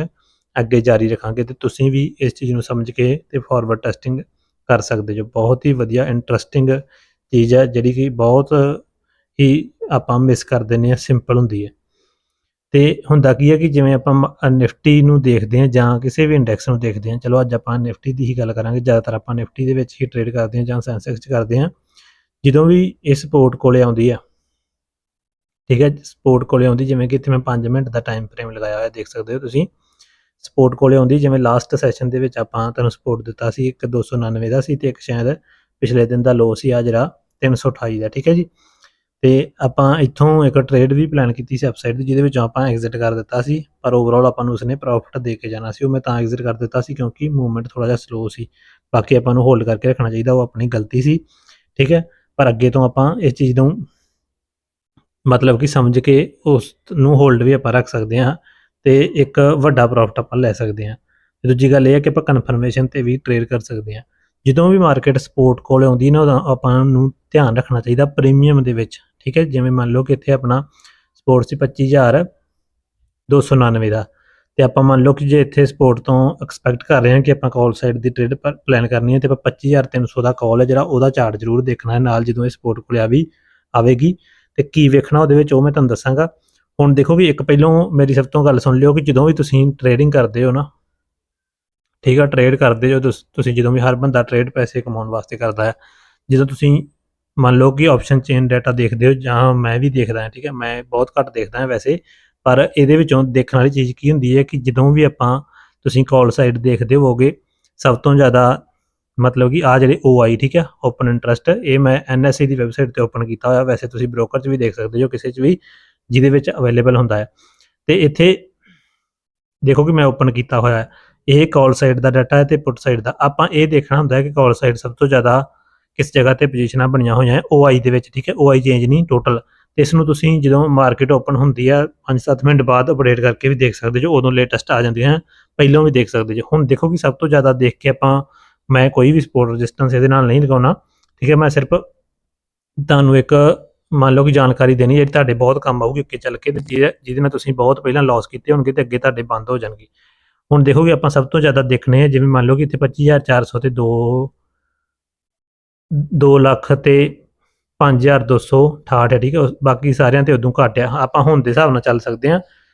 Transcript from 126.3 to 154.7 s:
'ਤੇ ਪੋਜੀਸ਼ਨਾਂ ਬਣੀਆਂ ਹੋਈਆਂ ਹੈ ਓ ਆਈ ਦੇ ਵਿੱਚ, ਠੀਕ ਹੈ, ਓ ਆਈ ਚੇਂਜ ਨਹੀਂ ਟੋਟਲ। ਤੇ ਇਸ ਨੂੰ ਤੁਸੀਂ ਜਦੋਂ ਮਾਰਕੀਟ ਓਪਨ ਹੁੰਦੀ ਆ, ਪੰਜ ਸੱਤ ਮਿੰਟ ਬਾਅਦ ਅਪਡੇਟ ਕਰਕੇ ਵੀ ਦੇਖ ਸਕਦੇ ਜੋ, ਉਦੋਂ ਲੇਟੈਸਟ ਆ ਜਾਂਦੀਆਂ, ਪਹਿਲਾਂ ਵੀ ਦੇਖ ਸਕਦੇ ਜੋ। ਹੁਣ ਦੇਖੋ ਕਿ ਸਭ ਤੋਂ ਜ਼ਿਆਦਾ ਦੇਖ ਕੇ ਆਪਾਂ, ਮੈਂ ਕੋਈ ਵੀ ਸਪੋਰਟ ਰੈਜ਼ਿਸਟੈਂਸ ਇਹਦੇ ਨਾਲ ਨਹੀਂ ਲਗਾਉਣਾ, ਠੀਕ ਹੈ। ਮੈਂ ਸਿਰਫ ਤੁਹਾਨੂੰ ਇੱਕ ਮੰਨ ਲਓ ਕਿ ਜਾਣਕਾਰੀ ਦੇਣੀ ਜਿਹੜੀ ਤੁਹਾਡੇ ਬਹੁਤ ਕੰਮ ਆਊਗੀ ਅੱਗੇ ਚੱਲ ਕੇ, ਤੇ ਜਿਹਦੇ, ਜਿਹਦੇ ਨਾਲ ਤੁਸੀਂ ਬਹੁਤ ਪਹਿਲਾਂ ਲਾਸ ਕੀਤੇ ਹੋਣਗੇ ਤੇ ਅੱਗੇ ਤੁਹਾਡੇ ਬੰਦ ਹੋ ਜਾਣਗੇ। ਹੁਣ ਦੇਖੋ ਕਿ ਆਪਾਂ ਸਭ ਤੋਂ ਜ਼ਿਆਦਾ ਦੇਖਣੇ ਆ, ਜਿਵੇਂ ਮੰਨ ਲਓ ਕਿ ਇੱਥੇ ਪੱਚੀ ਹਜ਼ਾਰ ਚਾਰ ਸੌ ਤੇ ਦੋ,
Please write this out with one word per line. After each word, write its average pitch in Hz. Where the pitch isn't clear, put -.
'ਤੇ 131
ਪੋਜੀਸ਼ਨਾਂ 127
ਬਣੀਆਂ 123
ਹੋਈਆਂ 123
ਹੈ 151
ਓ 143
ਆਈ 127
ਦੇ 123
ਵਿੱਚ, 123
ਠੀਕ 131
ਹੈ, 180
ਓ 143
ਆਈ 135
ਚੇਂਜ 127
ਨਹੀਂ 147
ਟੋਟਲ। 123
ਤੇ 147
ਇਸ 147
ਨੂੰ 160
ਤੁਸੀਂ 156
ਜਦੋਂ 139
ਮਾਰਕੀਟ 135
ਓਪਨ 135
ਹੁੰਦੀ 127
ਆ, 143
ਪੰਜ -
ਸੱਤ 131
ਮਿੰਟ 143
ਬਾਅਦ 127
ਅਪਡੇਟ 123
ਕਰਕੇ 120
ਵੀ 139
ਦੇਖ 123
ਸਕਦੇ 120
ਜੋ, 165
ਉਦੋਂ 127
ਲੇਟੈਸਟ 123
ਆ 123
ਜਾਂਦੀਆਂ, 120
ਪਹਿਲਾਂ 147
ਵੀ 156
ਦੇਖ 127
ਸਕਦੇ 110
ਜੋ। 113
ਹੁਣ 156
ਦੇਖੋ 139
ਕਿ 175
ਸਭ 139
ਤੋਂ 160
ਜ਼ਿਆਦਾ 135
ਦੇਖ 123
ਕੇ -
ਆਪਾਂ, 135
ਮੈਂ 131
ਕੋਈ 135
ਵੀ 160
ਸਪੋਰਟ 123
ਰੈਜ਼ਿਸਟੈਂਸ 120
ਇਹਦੇ 131
ਨਾਲ 135
ਨਹੀਂ 127
ਲਗਾਉਣਾ, 135
ਠੀਕ 131
ਹੈ। 151
ਮੈਂ 151
ਸਿਰਫ 143
ਤੁਹਾਨੂੰ -
ਇੱਕ 131
ਮੰਨ 135
ਲਓ 139
ਕਿ 147
ਜਾਣਕਾਰੀ 131
ਦੇਣੀ 127
ਜਿਹੜੀ 143
ਤੁਹਾਡੇ 131
ਬਹੁਤ 127
ਕੰਮ 123
ਆਊਗੀ 135
ਅੱਗੇ 131
ਚੱਲ 123
ਕੇ, -
ਤੇ 147
ਜਿਹਦੇ, 135
ਜਿਹਦੇ 127
ਨਾਲ 139
ਤੁਸੀਂ 135
ਬਹੁਤ 123
ਪਹਿਲਾਂ 139
ਲਾਸ 120
ਕੀਤੇ 131
ਹੋਣਗੇ 139
ਤੇ 139
ਅੱਗੇ 123
ਤੁਹਾਡੇ 123
ਬੰਦ 113
ਹੋ 127
ਜਾਣਗੇ। 107
ਹੁਣ 147
ਦੇਖੋ 143
ਕਿ 165
ਆਪਾਂ 156
ਸਭ 139
ਤੋਂ 160
ਜ਼ਿਆਦਾ 139
ਦੇਖਣੇ 127
ਆ, 147
ਜਿਵੇਂ 135
ਮੰਨ 127
ਲਓ 131
ਕਿ 147
ਇੱਥੇ 147
ਪੱਚੀ -
ਹਜ਼ਾਰ 147
ਚਾਰ 120
ਸੌ -
ਤੇ 127
ਦੋ, 120